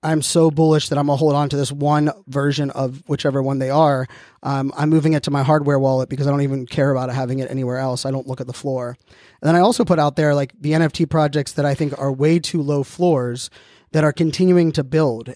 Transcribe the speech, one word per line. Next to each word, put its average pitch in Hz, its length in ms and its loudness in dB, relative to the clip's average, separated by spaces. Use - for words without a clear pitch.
I'm 156 200 -2
so 165 280 4
bullish 156 380 2
that 143 80 -2
I'm 143 120 0
gonna 139 80 2
hold 147 180 2
on 143 160 0
to 143 60 -2
this 139 140 -2
one 147 400 0
version 139 420 -2
of 135 360 -6
whichever 139 360 -2
one 135 160 -2
they 131 100 -2
are. 139 380 2
Um, 135 320 -4
I'm 147 140 0
moving 156 240 4
it 151 120 0
to 156 60 -4
my 139 120 0
hardware 143 360 2
wallet 131 300 0
because 135 180 -4
I 143 40 2
don't 143 100 0
even 135 240 -2
care 139 260 0
about 127 200 -2
having 131 300 -4
it 127 100 -8
anywhere 127 280 -4
else. 131 280 -4
I 135 60 -4
don't 131 140 -6
look 131 140 -8
at 127 60 -10
the 123 80 -10
floor." 127 420 -8
And 147 60 0
then 165 80 4
I 175 40 4
also 208 240 4
put 165 140 2
out 147 180 2
there, 151 180 2
like, 143 240 -2
the 151 160 -4
N 165 80 2
F 156 100 0
T 170 120 -2
projects 147 480 0
that 143 140 -2
I 139 80 0
think 139 240 -4
are 139 140 -2
way 151 260 2
too 160 240 -4
low 143 200 -2
floors 131 680 -2
that 156 120 2
are 151 80 4
continuing 175 600 2
to 147 120 -2
build. 127 520 -2